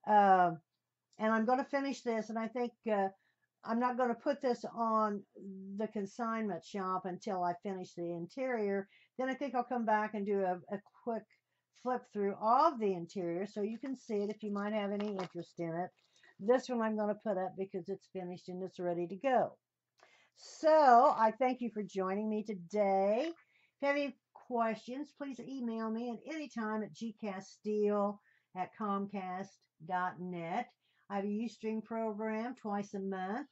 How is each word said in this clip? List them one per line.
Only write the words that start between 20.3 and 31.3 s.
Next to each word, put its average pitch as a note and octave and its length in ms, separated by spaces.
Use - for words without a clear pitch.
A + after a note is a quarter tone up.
So C#4+ 800
I A3+ 220
thank B3+ 220
you A#3+ 120
for G#3+ 120
joining G3 440
me G#3+ 140
today. G3+ 840
If E4 60
you C#4 80
have C#4+ 80
any C#4+ 200
questions, A#3 720
please C4+ 240
email A3+ 500
me A#3 200
at A#3+ 240
any D4+ 140
time G#3+ 340
at D#3+ 100
G A3+ 300
caststeele G#3 960
at F#3 240
comcast G3 720
dot F3+ 320
net. F3+ 460
I G3+ 80
have G3 80
a G#3 40
Ustream A3 540